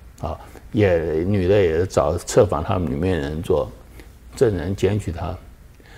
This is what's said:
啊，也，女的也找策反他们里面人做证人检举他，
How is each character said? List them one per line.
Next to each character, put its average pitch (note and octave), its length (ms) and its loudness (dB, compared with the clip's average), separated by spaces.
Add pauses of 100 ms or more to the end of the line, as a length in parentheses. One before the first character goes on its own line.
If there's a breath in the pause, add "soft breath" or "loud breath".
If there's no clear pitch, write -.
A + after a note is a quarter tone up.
(200)
啊， D#2 160 -8 (360 loud breath)
也， G#2 240 4 (300)
女 G2 200 0
的 G2+ 140 4
也 E2+ 260 2
找 D#2+ 320 0
策 - 260 4
反 E2 180 -2
他 G2 140 -2
们 E2+ 140 -2
里 C2+ 60 -4
面 F2+ 220 0
人 D2+ 220 -4
做 D2 300 0 (640 loud breath)
证 A2 220 2
人 F2 180 -4
检 G#2 240 0
举 F#2+ 140 -8
他， F2 240 -8 (600 loud breath)